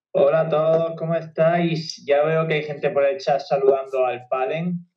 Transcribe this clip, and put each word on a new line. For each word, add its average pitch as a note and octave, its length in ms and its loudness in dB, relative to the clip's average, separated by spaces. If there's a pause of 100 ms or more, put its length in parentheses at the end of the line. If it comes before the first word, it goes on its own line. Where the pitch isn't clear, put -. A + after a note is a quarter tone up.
(140)
Hola C#3+ 280 4
a - 80 -2
todos, D#3+ 480 0
¿cómo E3 180 -4
estáis? E3 880 -2
Ya C#3+ 180 2
veo D#3+ 240 0
que D#3 60 0
hay D3+ 100 -2
gente C#3+ 280 -4
por C#3 120 2
el C#3 140 0
chat C#3 240 0
saludando C3+ 640 0
al B2 240 -4
Palen. D#3 680 -4